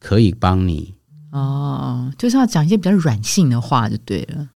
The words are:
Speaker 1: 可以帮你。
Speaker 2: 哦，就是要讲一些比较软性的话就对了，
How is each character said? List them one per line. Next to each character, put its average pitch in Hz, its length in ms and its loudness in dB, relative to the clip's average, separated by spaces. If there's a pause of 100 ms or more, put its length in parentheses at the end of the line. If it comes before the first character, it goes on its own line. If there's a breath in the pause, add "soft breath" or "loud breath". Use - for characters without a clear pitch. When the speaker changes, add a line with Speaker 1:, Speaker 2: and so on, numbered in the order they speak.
Speaker 1:
可 101 180 2
以 101 180 4
帮 92 300 2
你。 85 260 -4 (380)
Speaker 2:
哦， 139 840 -6
就 240 120 0
是 233 60 0
要 262 100 4
讲 160 200 2
一 - 20 2
些 202 80 4
比 190 80 0
较 180 80 2
软 151 320 2
性 151 260 2
的 120 100 2
话 120 280 0
就 110 80 -4 (100)
对 95 160 -4 (120)
了， 147 140 -10 (120)